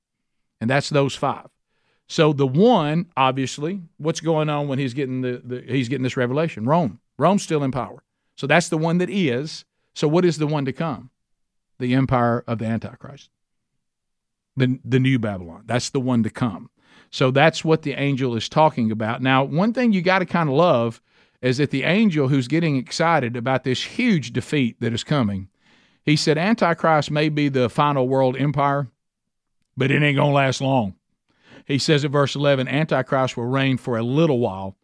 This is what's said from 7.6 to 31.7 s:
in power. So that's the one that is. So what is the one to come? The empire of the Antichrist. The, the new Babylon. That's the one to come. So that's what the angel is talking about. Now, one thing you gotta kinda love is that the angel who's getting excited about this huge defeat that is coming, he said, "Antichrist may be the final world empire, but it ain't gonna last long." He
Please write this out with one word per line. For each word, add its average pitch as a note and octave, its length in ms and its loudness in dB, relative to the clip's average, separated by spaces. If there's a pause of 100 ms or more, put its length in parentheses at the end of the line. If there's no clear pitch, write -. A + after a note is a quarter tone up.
in C3+ 100 -2
power. A#2 320 -8 (340)
So C#3 100 -6
that's D#3+ 220 4
the E3 80 0
one E3 220 0
that F3+ 100 -2
is. D#3 560 -2 (280)
So - 140 -2
what E3+ 160 2
is E3+ 140 2
the D3+ 100 -2
one D3 160 -2
to C3 80 -4
come? C3+ 380 -8 (680)
The B2 160 -2
empire B2 540 2
of A2+ 120 -4
the A2+ 60 -6
Antichrist. - 640 -8 (1300)
The, C3 300 0
the B2 140 2
new C3 200 2
Babylon. F#2 460 -8
That's A#2+ 240 -4
the C#3+ 100 -4
one B2 240 2
to G#2+ 60 -2
come. - 400 -6 (420)
So C3 200 0
that's D3+ 340 2
what D#3+ 160 2
the C#3+ 120 -6
angel C3+ 440 -2
is A2 100 -6
talking D3+ 440 2
about. A2+ 300 -4
Now, C3 220 2
one E3 300 0
thing B3 180 2
you F#3 100 2
gotta F#3 240 2
kinda D#3+ 280 0
love C3 480 2 (400)
is B2 160 0
that C#3+ 140 0
the C3+ 120 -2
angel D#3+ 440 2
who's C3+ 220 0
getting D#3 260 0
excited C3 640 -2
about B2+ 260 -2
this B2+ 180 -2
huge E3 520 -2
defeat B2+ 480 -2
that A#2 100 -2
is A#2 140 -6
coming, G2+ 420 -2 (560)
he D3+ 140 2
said, D3+ 200 0
"Antichrist E3+ 720 2
may D3+ 200 0
be D3 180 0
the B2+ 220 0
final C#3+ 400 2
world C3 260 2
empire, C#3 540 0 (880)
but C3 120 2
it C#3+ 140 2
ain't C#3+ 140 2
gonna C#3+ 160 4
last C3+ 260 2
long." C3 360 0 (680)
He C#3+ 120 -2